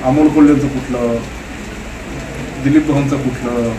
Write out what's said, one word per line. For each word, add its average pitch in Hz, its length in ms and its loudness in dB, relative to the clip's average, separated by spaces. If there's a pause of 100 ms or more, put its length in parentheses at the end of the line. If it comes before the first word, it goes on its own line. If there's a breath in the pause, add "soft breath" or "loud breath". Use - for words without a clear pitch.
अमोल 147 240 4
कोल्हेंचं 147 400 6
कुठलं, 120 480 -2 (1500)
दिलीप 151 240 4
भाऊंचं 139 300 0
कुठलं 120 600 -2